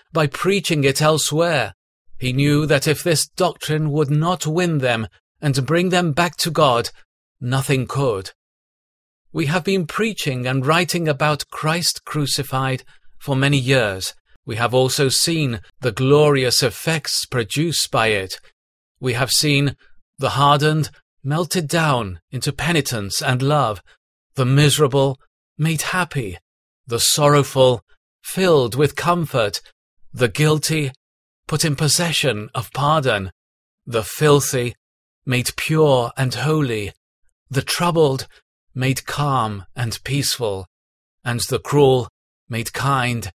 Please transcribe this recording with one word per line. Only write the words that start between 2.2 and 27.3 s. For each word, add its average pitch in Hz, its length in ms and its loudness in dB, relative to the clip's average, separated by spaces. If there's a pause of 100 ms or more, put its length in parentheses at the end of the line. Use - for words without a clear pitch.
knew 147 320 2
that 147 220 2
if 151 140 0
this 165 260 0
doctrine 156 640 -2
would 147 180 0
not 160 360 0
win 160 340 0
them 117 280 0 (340)
and 135 240 0
bring 170 220 2
them 175 240 2
back 170 260 -2
to 170 140 -4
God, 131 380 2 (500)
nothing 131 480 -2
could. 117 440 -2 (1000)
We 160 140 -2
have 156 180 -2
been 190 240 -2
preaching 151 580 -4
and 131 200 0
writing 170 420 0
about 151 420 -2
Christ 160 540 -4
crucified 131 800 -4 (340)
for 135 200 -2
many 139 200 2
years. 120 560 0 (320)
We 110 120 -8
have 117 160 0
also 131 340 2
seen 139 540 -2 (180)
the 123 140 -2
glorious 135 680 4
effects - 640 -2
produced 139 640 -4
by 113 180 0
it. 98 300 -2 (640)
We 123 140 -2
have 123 180 -2
seen 143 460 0 (400)
the 131 140 -2
hardened 147 580 2 (340)
melted 156 460 -2
down 127 500 -2 (120)
into 135 200 -6
penitence 131 680 -2
and 131 200 0
love, 135 400 0 (540)
the 131 100 0
miserable 139 720 4 (400)
made 156 260 -2
happy, 139 540 -4 (480)
the 117 140 -2
sorrowful 135 840 4 (400)